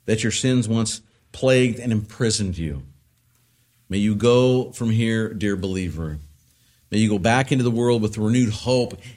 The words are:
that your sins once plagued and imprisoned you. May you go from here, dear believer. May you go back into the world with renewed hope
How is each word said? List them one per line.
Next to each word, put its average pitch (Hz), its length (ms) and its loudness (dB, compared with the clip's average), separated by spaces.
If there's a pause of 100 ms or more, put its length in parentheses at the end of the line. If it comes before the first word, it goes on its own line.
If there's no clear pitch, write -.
that 110 180 0
your 110 80 0
sins 127 360 0
once 113 340 -2 (300)
plagued 127 480 2
and 120 120 -4
imprisoned 107 680 -2
you. 73 260 -6 (1080)
May 95 80 -4
you 104 180 0
go 123 560 4
from 117 200 -4
here, 113 420 0
dear 101 220 -2
believer. 87 640 -6 (720)
May 107 80 0
you 110 100 4
go 104 100 0
back 120 320 2
into 131 120 2
the 120 80 0
world 120 300 2
with 107 160 -2
renewed 110 360 2
hope 120 460 -2 (180)